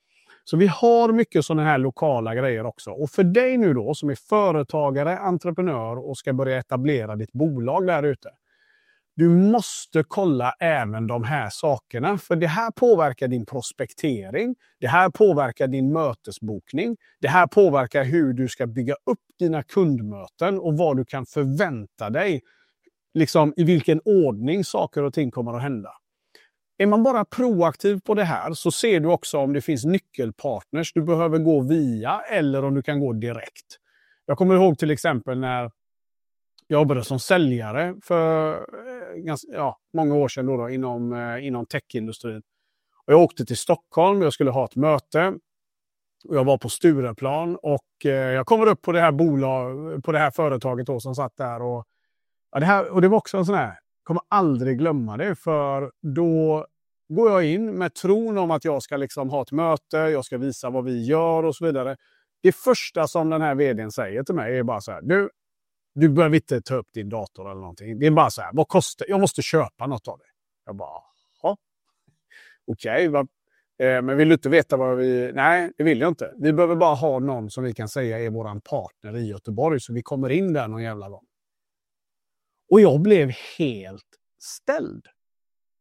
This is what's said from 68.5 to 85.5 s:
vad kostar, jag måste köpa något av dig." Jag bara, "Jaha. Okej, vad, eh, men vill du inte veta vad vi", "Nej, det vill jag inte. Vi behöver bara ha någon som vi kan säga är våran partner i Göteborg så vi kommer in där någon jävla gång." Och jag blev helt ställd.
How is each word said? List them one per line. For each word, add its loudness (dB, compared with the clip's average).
vad 0
kostar, -2
jag 0
måste 0
köpa -4
något -10
av -14
dig." -20
Jag -16
bara, -16
"Jaha. -2
Okej, -2
vad, 0
eh, 2
men -2
vill 6
du 8
inte 0
veta 4
vad 0
vi", 0
"Nej, 2
det -2
vill 4
jag 2
inte. -6
Vi 0
behöver 2
bara 4
ha 0
någon -6
som -8
vi -6
kan -10
säga -4
är -4
våran -10
partner -10
i -6
Göteborg -4
så -14
vi -6
kommer -6
in 0
där -4
någon -10
jävla -10
gång." -20
Och 10
jag 8
blev 4
helt -6
ställd. -8